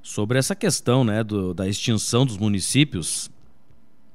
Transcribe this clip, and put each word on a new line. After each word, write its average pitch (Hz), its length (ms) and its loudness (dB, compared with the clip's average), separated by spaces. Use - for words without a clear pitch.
sobre 110 360 -2
essa 135 180 0
questão, 131 480 2
né, 110 180 0
do, 101 320 -2
da 95 140 -2
extinção 117 580 0
dos 107 100 -6
municípios, 104 920 0